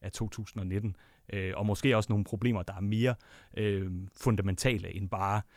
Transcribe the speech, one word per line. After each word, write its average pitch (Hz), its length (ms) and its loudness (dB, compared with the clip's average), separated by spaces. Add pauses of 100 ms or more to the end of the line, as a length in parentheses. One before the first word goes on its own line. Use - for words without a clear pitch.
af 95 120 -8
to 110 160 -4
tusind - 320 -8
og 92 60 -4
nitten. 101 300 -2 (360)
Øh, 95 240 -2
og 104 100 0
måske 110 300 4
også 107 160 2
nogle 104 120 4
problemer, 107 380 0
der 92 120 -8
er 95 60 -8
mere, 110 340 2 (420)
øh, 98 340 0 (260)
fundamentale 98 800 2
end 95 120 -4
bare 98 340 0 (140)